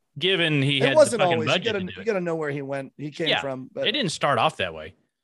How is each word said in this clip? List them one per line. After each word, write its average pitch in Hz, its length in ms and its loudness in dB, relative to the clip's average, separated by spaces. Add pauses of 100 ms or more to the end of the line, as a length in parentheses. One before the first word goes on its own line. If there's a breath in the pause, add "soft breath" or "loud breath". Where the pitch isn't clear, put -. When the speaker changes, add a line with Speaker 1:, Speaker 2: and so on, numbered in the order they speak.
(180)
Speaker 1:
given 165 460 2
he 139 140 2
Speaker 2:
It 131 60 0
Speaker 1:
had 269 100 4
the - 20 4
Speaker 2:
wasn't 240 260 6
Speaker 1:
fucking 175 140 4
Speaker 2:
always. 160 120 -2
You 143 60 4
Speaker 1:
budget 180 120 0
Speaker 2:
gotta, 208 140 -2
Speaker 1:
to 185 60 -4
do 175 100 -8
Speaker 2:
you 202 60 -12
Speaker 1:
it. 196 40 -10
Speaker 2:
gotta 202 160 0
know 165 140 -2
where 156 140 -4
he 143 140 -4
went, 135 340 -8
he 147 140 -8
came 156 180 -4
Speaker 1:
Yeah, - 120 0
Speaker 2:
from. 131 320 -8
But 135 140 -4
Speaker 1:
it 214 40 0
didn't 226 200 -2
start 139 280 0
off 120 180 0
that 90 160 -4
way, 80 200 -14 (300)